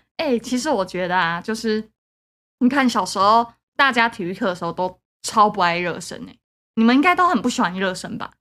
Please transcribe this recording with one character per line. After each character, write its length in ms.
哎， 220
其 180
实 100
我 160
觉 240
得 80
啊， 240
就 140
是 300
你 60
看 220
小 160
时 140
候 260
大 140
家 180
体 140
育 100
课 140
的 80
时 100
候 60
都 260
超 260
不 140
爱 160
热 220
身 260
欸， 100
你 80
们 120
应 40
该 160
都 120
很 120
不 80
喜 140
欢 140
热 180
身 240
吧？ 240